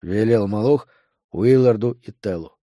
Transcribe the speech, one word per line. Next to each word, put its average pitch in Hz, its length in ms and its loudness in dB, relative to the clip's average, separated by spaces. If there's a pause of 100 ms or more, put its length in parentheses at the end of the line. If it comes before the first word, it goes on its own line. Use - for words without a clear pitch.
велел 104 460 0
Молох 113 400 -2 (440)
Уилларду 120 600 2 (120)
и - 80 -18
Телу. 85 540 -10